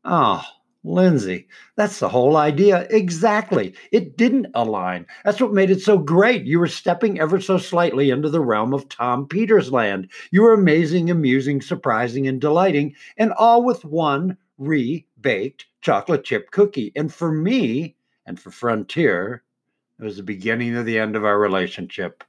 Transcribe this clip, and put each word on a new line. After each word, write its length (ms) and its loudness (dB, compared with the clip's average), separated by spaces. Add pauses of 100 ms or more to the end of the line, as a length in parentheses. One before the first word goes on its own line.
Oh, 380 0 (400)
Lindsay, 640 0 (300)
that's 220 -2
the 100 -2
whole 300 4
idea. 500 2
Exactly. 880 0 (180)
It 240 0
didn't 380 0
align. 500 -4 (220)
That's 120 -2
what 140 0
made 180 4
it 120 2
so 160 4
great. 480 2
You 120 0
were 100 2
stepping 520 -2
ever 180 0
so 200 0
slightly 500 0
into 220 0
the 100 0
realm 320 0
of 160 -6
Tom 400 -4
Peters 420 2
land. 380 -2 (220)
You 100 4
were 140 8
amazing, 560 2
amusing, 500 0
surprising, 640 -4
and 140 -4
delighting, 540 0 (240)
and 160 2
all 280 6
with 220 -2
one 540 -2 (180)
re-baked 1080 -4 (160)
chocolate 420 -2
chip 260 -6
cookie. 460 0
And 160 -4
for 180 -4
me, 640 -2 (300)
and 160 -16
for 100 -20
Frontier, 920 -2 (560)
it 40 -18
was 140 -10
the 60 -16
beginning 540 -4
of 100 -4
the 120 -2
end 160 -2
of 120 -2
our 120 2
relationship. 920 -4